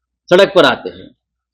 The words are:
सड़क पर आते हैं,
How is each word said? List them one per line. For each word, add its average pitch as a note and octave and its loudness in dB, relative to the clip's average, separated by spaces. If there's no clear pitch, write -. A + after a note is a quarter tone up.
सड़क F#3+ 2
पर E3 2
आते A2+ -4
हैं, - -20